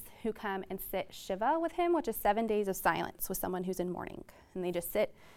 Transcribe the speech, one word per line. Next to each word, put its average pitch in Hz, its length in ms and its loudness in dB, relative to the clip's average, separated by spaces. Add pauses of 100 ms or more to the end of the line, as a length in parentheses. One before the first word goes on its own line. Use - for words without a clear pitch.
(220)
who 220 100 0
come 196 380 -4
and 196 80 -4
sit - 320 -4
Shiva 220 480 0
with 330 140 0
him, 349 200 4
which 320 140 2
is 220 100 0
seven 208 300 4
days 208 220 2
of 185 80 2
silence - 520 0
with 190 100 -2
someone 185 260 -2
who's 185 160 -2
in 180 100 -2
mourning. - 320 -8 (320)
And 185 80 -4
they 175 80 0
just 175 220 -2
sit 208 220 2 (220)